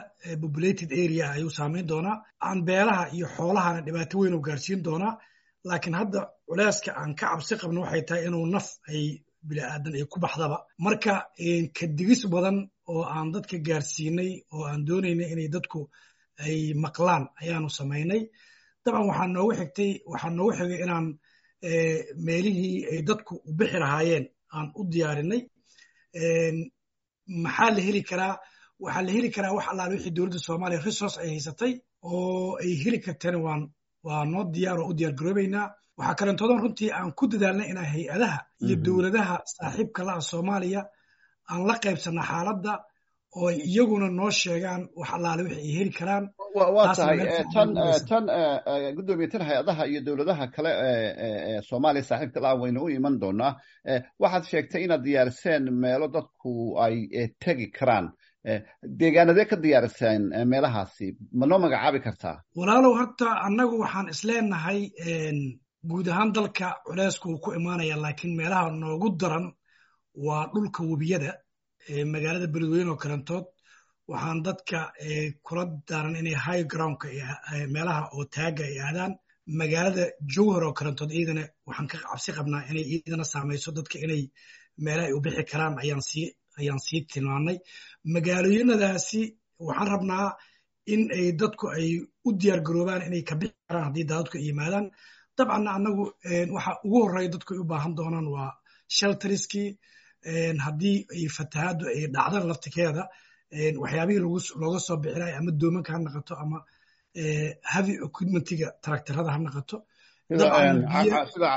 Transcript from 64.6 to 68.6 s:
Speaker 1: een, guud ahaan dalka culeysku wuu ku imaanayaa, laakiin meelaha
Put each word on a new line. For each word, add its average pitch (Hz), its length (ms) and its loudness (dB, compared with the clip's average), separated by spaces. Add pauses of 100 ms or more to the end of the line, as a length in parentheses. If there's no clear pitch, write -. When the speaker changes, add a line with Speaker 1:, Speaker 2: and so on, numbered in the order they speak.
Speaker 1:
een, 151 540 -4 (220)
guud 170 260 -2
ahaan 202 240 2
dalka 196 360 -2 (140)
culeysku 185 460 -2
wuu 160 100 -4
ku 165 140 -6
imaanayaa, 170 440 -2
laakiin 151 400 -4
meelaha 165 340 0